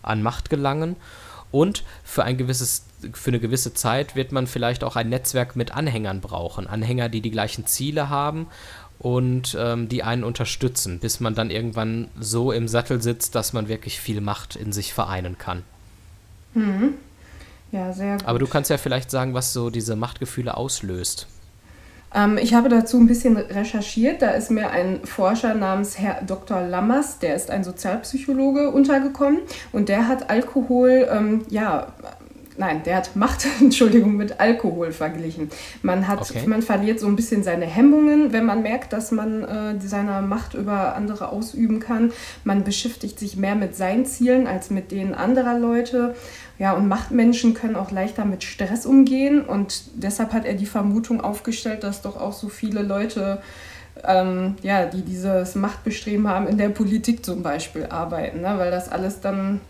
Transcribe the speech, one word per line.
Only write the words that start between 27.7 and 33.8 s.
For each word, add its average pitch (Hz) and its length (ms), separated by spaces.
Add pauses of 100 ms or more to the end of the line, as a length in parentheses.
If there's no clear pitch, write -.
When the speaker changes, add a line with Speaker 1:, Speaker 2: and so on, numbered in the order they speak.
Speaker 2:
untergekommen. 277 680 (340)
Und 202 160
der 220 180
hat 254 220
Alkohol, 254 800
ähm, 214 380
ja, 208 380 (680)
nein, 160 280
der 175 100
hat 185 220
Macht, 226 360
<laughs> 240 60
Entschuldigung, 214 560